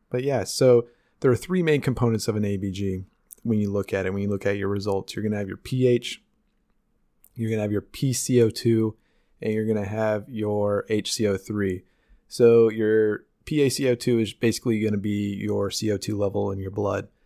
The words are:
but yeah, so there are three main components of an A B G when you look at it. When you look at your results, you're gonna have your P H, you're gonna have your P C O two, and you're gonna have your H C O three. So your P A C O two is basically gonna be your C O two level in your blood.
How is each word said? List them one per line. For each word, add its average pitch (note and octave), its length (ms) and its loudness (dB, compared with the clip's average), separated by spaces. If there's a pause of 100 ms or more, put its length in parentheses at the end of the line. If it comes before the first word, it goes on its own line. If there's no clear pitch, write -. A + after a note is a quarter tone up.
but B2+ 140 -4
yeah, C3+ 200 0
so A#2+ 440 4 (320)
there C3+ 100 2
are A#2+ 60 4
three F3+ 260 -2
main D#3 200 2
components A#2 460 0
of G#2+ 80 -2
an G#2 80 -2
A G2+ 140 -2
B F#2+ 140 -4
G F#2+ 320 -4 (400)
when A2 160 0
you G2+ 120 0
look G2+ 220 -2
at F#2+ 140 -2
it. F#2+ 60 -2
When G2 100 -4
you G2+ 40 -2
look G2+ 200 -4
at G2+ 100 0
your G2 120 -2
results, G2+ 460 -4
you're G#2 60 -6
gonna G#2+ 160 -2
have G2+ 100 -6
your F#2 100 -10
P B2+ 280 -2
H, B2 380 0 (1120)
you're A2+ 160 -4
gonna A2 100 -2
have G#2 100 -2
your G#2 100 -2
P - 300 -4
C B2 300 2
O A2+ 80 6
two, A2 460 0 (440)
and A2 140 -4
you're G#2+ 140 -2
gonna G#2+ 180 -2
have G#2+ 420 -2
your G#2 640 -2
H G#2+ 240 -2
C G#2+ 140 0
O G2 100 0
three. G2 460 -4 (440)
So A#2 420 6
your G#2+ 560 2 (200)
P D3 160 0
A C#3 80 4
C C3+ 180 0
O B2 60 4
two A#2+ 240 2
is A2 160 0
basically A2 500 0
gonna G#2+ 140 0
be G#2 380 -2
your G2+ 340 -2
C G#2+ 220 -4
O G2+ 60 0
two G#2 200 -6
level G2+ 320 -2
in G2 80 -6
your F#2+ 140 -8
blood. G2 360 -4 (180)